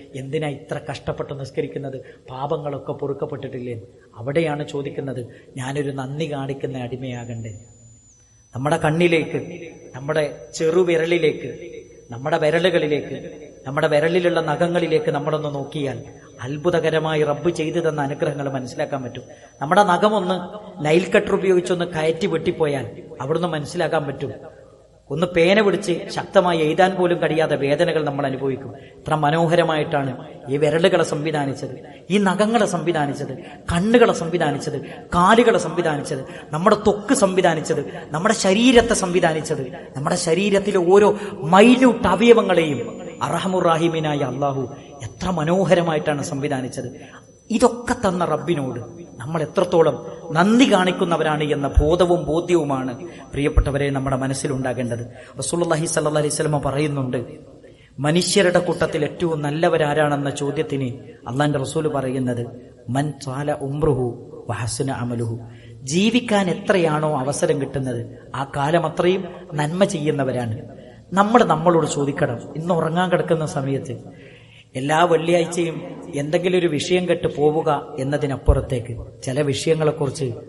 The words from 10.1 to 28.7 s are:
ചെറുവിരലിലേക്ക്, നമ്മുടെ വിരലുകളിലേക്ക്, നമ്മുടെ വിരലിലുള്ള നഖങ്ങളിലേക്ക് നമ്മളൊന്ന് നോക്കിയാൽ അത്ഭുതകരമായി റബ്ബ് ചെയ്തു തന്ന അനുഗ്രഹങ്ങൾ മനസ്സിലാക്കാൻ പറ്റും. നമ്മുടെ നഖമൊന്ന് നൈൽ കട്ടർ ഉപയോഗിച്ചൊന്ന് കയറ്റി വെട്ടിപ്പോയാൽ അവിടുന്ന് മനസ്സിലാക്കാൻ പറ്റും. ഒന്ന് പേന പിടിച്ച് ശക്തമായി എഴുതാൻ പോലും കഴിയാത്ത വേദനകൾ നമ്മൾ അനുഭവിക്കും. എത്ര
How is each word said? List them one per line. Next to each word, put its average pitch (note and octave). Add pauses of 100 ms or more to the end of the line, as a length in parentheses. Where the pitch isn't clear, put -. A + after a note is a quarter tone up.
ചെറുവിരലിലേക്ക്, E3 (380)
നമ്മുടെ C#3+
വിരലുകളിലേക്ക്, D#3 (380)
നമ്മുടെ D3+
വിരലിലുള്ള E3
നഖങ്ങളിലേക്ക് D#3+
നമ്മളൊന്ന് D3
നോക്കിയാൽ C3+ (380)
അത്ഭുതകരമായി D#3
റബ്ബ് D3
ചെയ്തു D#3+
തന്ന D3+
അനുഗ്രഹങ്ങൾ C#3
മനസ്സിലാക്കാൻ C3+
പറ്റും. A#2+ (380)
നമ്മുടെ F3+
നഖമൊന്ന് F#3 (500)
നൈൽ E3
കട്ടർ G3
ഉപയോഗിച്ചൊന്ന് F3+
കയറ്റി D#3+
വെട്ടിപ്പോയാൽ D#3+ (200)
അവിടുന്ന് E3
മനസ്സിലാക്കാൻ D#3
പറ്റും. C3+ (800)
ഒന്ന് D#3+
പേന F3+
പിടിച്ച് F3 (100)
ശക്തമായി F3
എഴുതാൻ E3
പോലും F3
കഴിയാത്ത D#3
വേദനകൾ D3
നമ്മൾ C#3
അനുഭവിക്കും. C3
എത്ര -